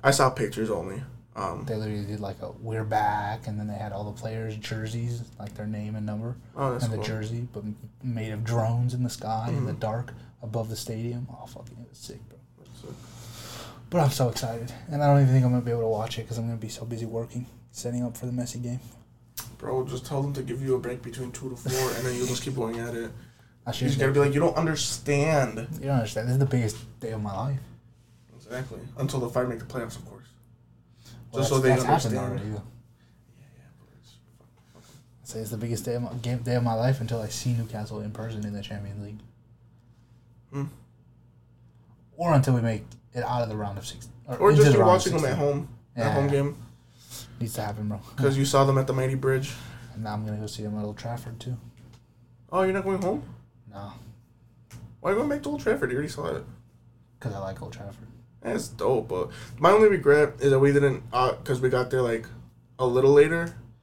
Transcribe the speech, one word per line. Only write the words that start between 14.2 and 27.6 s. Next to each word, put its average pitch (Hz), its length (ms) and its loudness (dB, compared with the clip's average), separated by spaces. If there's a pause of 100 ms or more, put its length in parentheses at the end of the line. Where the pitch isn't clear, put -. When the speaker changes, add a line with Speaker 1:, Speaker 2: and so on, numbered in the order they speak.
Speaker 2:
excited, 117 440 -4 (180)
and 147 120 0
I - 100 4
don't 139 80 8
even 131 100 8
think 131 140 6
I'm 123 60 6
gonna 123 120 2
be 120 60 -2
able 117 120 0
to 113 80 2
watch 107 280 -2
it 110 100 -8
'cause 113 120 -6
I'm 113 80 -4
gonna 117 100 -4
be 110 120 -8
so - 160 -10
busy 113 200 -6
working, 117 400 -6 (260)
setting 123 320 -4
up 117 140 -6
for - 80 -10
the 123 60 -4
Messi 123 280 -4
game. 123 200 -6 (800)
Speaker 1:
Bro, 127 300 -2
just 127 180 -8
tell 139 160 -2
them 143 100 -2
to 139 80 -6
give 127 220 -6
you 135 100 2
a 127 60 2
break - 240 -6
between 123 280 -8
two 131 200 -10
to 120 40 -8
four, 131 420 0
and 127 60 -4
then 123 120 -2
you'll 123 120 -2
just 123 140 -2
keep 131 140 -4
going 117 240 -2
at 117 160 -6
it. 113 160 -6 (540)
Speaker 2:
I 127 60 -4
Speaker 1:
You - 40 -4
Speaker 2:
should 127 140 0
Speaker 1:
just 135 100 2
gotta 135 140 4
be 143 60 6
like, 143 140 6
"You 147 60 4
don't 170 160 4
understand." 147 1160 0
Speaker 2:
You - 140 -10
don't 139 100 2
understand. 120 320 -2
This 127 40 2
is 135 60 4
the 139 80 6
biggest 120 300 2 (220)
day 113 120 -6
of 110 100 -4
my 101 140 -4
life. 131 240 -2 (760)